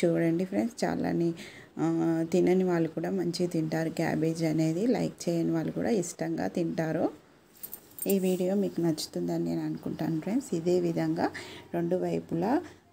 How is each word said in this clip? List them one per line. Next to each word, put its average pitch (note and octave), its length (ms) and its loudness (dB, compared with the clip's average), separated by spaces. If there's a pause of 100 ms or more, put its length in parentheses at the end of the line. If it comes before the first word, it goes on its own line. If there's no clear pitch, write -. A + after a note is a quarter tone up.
చూడండి E3+ 400 4
ఫ్రెండ్స్. G#3 380 -2
చాలానే, E3+ 500 0 (460)
ఆ, E3 520 2
తినని F3+ 320 4
వాళ్ళు E3+ 260 2
కూడా E3 200 -4
మంచిగా F3 400 0
తింటారు D#3+ 400 0
క్యాబేజ్ D#3+ 540 0
అనేది. D#3+ 440 2
లైక్ E3+ 420 0
చేయని E3 220 0
వాళ్ళు D#3+ 200 0
కూడా E3 180 -2
ఇష్టంగా E3+ 580 -2
తింటారు. E3 640 -2 (960)
ఈ G3 120 4
వీడియో F#3 360 2
మీకు F#3+ 260 0
నచ్చుతుందని E3+ 640 0
నేను E3 200 -2
అనుకుంటాను D#3+ 560 -2
ఫ్రెండ్స్. G3+ 340 -2
ఇదే F3 240 2
విధంగా E3 520 0 (420)
రెండు E3+ 220 0
వైపులా F3 680 0 (320)